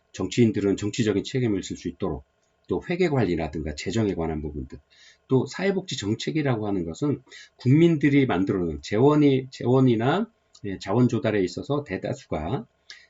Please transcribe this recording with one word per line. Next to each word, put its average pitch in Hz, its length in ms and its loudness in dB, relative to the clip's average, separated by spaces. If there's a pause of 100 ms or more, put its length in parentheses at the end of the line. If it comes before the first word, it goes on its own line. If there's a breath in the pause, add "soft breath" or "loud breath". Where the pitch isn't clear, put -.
(120)
정치인들은 101 640 0
정치적인 104 480 0
책임을 110 380 -2
질 87 140 -10
수 - 120 -8
있도록 80 360 -8 (420)
또 90 240 -2
회계 180 180 0
관리라든가 82 640 -2
재정에 101 400 -2
관한 80 280 -4
부분들, 71 360 -10 (500 soft breath)
또 131 180 2
사회복지 185 500 -4
정책이라고 117 720 -2
하는 98 180 -2
것은 120 380 -4 (340 loud breath)
국민들이 143 720 4
만들어 98 380 0
놓은 76 180 -4
재원이, 135 680 4
재원이나, 131 760 2 (360)
예, 95 140 -6
자원 120 300 2
조달에 107 360 0
있어서 139 400 -4
대다수가 95 840 -6 (440 loud breath)